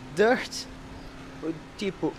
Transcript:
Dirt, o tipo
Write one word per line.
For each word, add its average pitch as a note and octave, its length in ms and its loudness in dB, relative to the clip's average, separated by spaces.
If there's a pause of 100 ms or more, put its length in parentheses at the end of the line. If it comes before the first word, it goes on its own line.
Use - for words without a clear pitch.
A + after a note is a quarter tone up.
(140)
Dirt, A3 520 6 (760)
o E3 100 -2 (240)
tipo F3+ 420 0